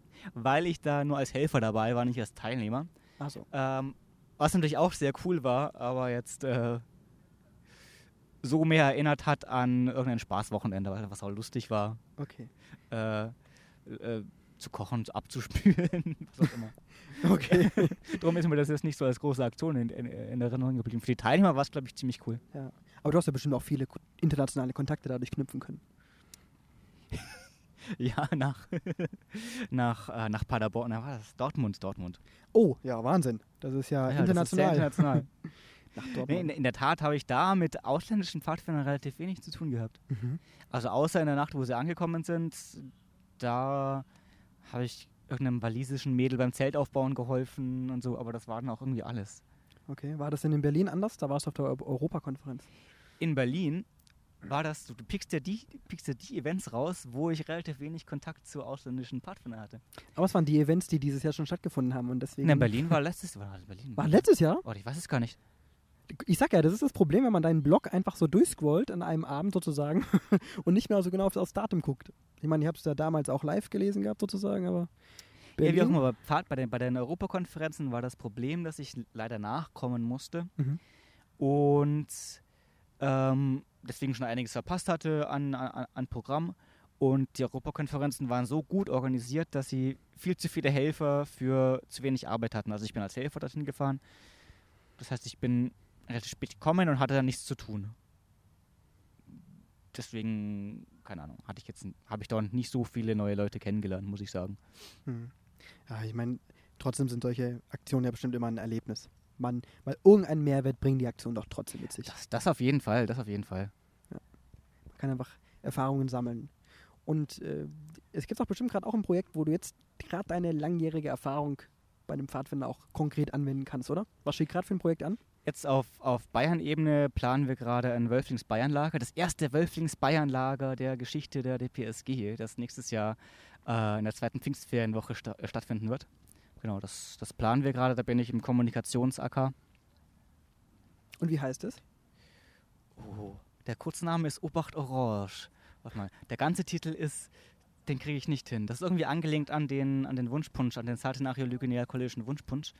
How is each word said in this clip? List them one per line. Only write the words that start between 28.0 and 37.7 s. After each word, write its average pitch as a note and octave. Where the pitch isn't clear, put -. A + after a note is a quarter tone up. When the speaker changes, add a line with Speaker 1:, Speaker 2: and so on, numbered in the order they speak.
Speaker 1:
nach, C#3
<laughs> A#3
nach, A#2+
äh, A2+
nach G#2+
Paderborn. A#2
Na, A2+
war C3
das? -
Dortmund, B2
Dortmund. F#2
Speaker 2:
Oh, G3+
ja, A#2
Wahnsinn. B2+
Das C3+
ist C3+
ja C3
Speaker 1:
Ja, C#3+
das F3
ist -
sehr F#3
Speaker 2:
international. D3+
Speaker 1:
international. C#3
Speaker 2:
<laughs> -
Nach -
Speaker 1:
Nee, C4
Speaker 2:
Dortmund. C3+
Speaker 1:
in, E3+
in D3
der B2+
Tat D3
habe D3
ich C#3
da F3
mit F3